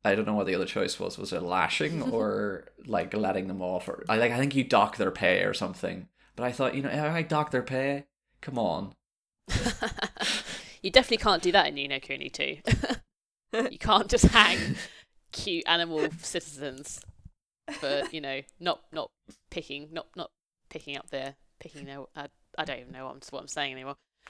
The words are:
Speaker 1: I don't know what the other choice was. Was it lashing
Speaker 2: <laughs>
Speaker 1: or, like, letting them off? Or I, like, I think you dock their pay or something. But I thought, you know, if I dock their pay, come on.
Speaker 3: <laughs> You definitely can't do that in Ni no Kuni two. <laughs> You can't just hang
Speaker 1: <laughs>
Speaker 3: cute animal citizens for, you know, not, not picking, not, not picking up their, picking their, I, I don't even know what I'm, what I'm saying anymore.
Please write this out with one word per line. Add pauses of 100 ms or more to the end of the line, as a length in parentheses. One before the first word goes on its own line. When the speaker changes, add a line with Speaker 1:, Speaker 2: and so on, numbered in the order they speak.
Speaker 1:
I
don't
know
what
the
other
choice
was.
Was
it
lashing
Speaker 2:
<laughs>
Speaker 1:
or, (160)
like,
letting
them
off?
Or
I,
like,
I
think
you
dock
their
pay
or
something. (280)
But
I
thought,
you
know,
if
I
dock
their
pay, (380)
come
on. (560)
Speaker 3:
<laughs> (1160)
You
definitely
can't
do
that
in
Ni
no
Kuni
two.
<laughs>
You
can't
just
hang (260)
Speaker 1:
<laughs>
Speaker 3:
cute
animal (140)
citizens (800)
for, (100)
you
know, (180)
not, (100)
not (400)
picking,
not,
not (400)
picking
up
their, (240)
picking
their, (120)
I, (280)
I
don't
even
know
what
I'm, (100)
what
I'm
saying
anymore. (340)